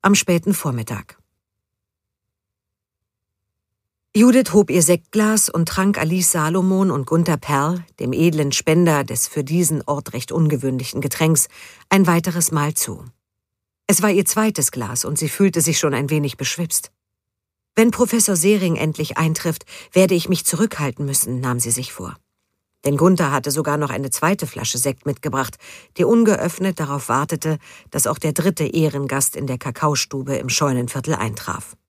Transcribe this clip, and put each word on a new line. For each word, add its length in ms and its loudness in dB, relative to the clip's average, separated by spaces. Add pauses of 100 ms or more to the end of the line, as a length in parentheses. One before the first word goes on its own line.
am 140 4
späten 380 0
Vormittag. 640 -6 (3000)
Judith 380 6
hob 160 6
ihr 140 4
Sektglas 680 2
und 180 0
trank 300 0
Alice 340 0
Salomon 600 2
und 160 -4
Gunther 300 2
Perl, 460 -2 (160)
dem 140 -4
edlen 380 2
Spender 520 2
des 240 -4
für 160 -6
diesen 420 0
Ort 280 -6
recht 180 -8
ungewöhnlichen 680 0
Getränks, 460 0 (420)
ein 180 6
weiteres 440 0
Mal 240 -2
zu. 280 -6 (840)
Es 160 2
war 80 2
ihr 140 2
zweites 460 0
Glas 320 -6
und 140 -4
sie 120 -2
fühlte 320 2
sich 180 0
schon 160 0
ein 160 -2
wenig 260 -2
beschwipst. 540 -6 (840)
„Wenn 160 4
Professor 440 0
Sering 400 2
endlich 420 -4
eintrifft, 480 -2 (260)
werde 220 4
ich 160 0
mich 160 0
zurückhalten 600 -2
müssen“, 360 -2
nahm 180 -2
sie 120 -2
sich 200 -4
vor. 240 -12 (720)
Denn 100 2
Gunther 380 4
hatte 180 -2
sogar 240 -2
noch 140 -2
eine 200 -6
zweite 380 -2
Flasche 300 -6
Sekt 280 -4
mitgebracht, 520 -4 (400)
die 80 2
ungeöffnet 720 2
darauf 300 -6
wartete, 480 -2 (340)
dass 160 -2
auch 100 -2
der 140 -2
dritte 320 0
Ehrengast 720 0
in 120 -6
der 100 -4
Kakaostube 800 -4
im 100 -6
Scheunenviertel 680 -2
eintraf. 600 -8 (140)